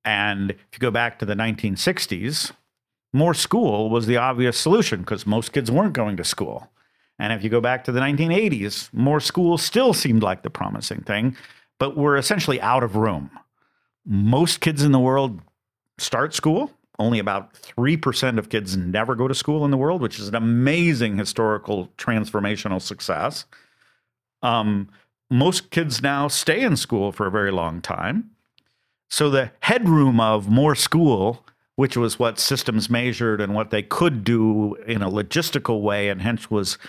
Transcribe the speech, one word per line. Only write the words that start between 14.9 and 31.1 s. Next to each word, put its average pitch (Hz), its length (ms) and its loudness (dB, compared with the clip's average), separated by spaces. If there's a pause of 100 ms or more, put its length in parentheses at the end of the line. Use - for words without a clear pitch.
the 131 60 6
world 127 420 2 (560)
start 135 360 -2
school. 196 380 0 (260)
Only 117 220 2
about 196 360 -4
three 139 420 0
percent 127 420 0
of 101 100 -4
kids 95 280 -2
never 104 380 -2
go 123 120 0
to 131 80 -4
school 151 300 -2
in 143 60 2
the 135 60 2
world, 156 240 0
which 110 160 -4
is 104 120 -10
an 101 60 -2
amazing 120 800 2
historical 104 800 -2
transformational 104 840 -2
success. 98 640 -6 (960)
Um, 107 460 0 (420)
most 147 420 2
kids 143 300 -2
now 143 280 0
stay 170 320 0
in 196 160 2
school 101 340 -2
for 101 160 -2
a 92 40 -2
very 101 200 0
long 85 300 -4
time. 113 500 -4 (800)
So 147 180 2
the 135 220 2 (100)
headroom 160 580 4
of 107 300 2
more 135 260 4
school, 123 680 2 (320)